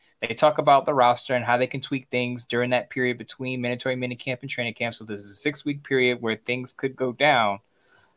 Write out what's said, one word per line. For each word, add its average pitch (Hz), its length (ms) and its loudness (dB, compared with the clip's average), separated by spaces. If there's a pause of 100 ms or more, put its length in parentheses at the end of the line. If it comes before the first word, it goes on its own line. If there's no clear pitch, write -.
(220)
they 117 120 -4
talk 151 240 4
about 143 280 6
the 151 80 2
roster 123 400 4
and 120 100 0
how 120 140 4
they 127 80 2
can 131 160 -6
tweak 135 280 -4
things 123 340 -2
during 123 260 0
that 123 180 0
period 123 300 -2
between 127 420 -8
mandatory 123 360 -2
minicamp 127 440 -6
and 131 80 -12
training 117 260 -4
camp. 117 200 -4
So 110 100 -14
this 107 160 -8
is 101 120 -12
a - 20 -12
six-week 143 480 -4
period 123 400 2
where 110 140 -2
things 127 360 -6
could 135 240 -6
go 127 160 -2
down. 117 460 2 (580)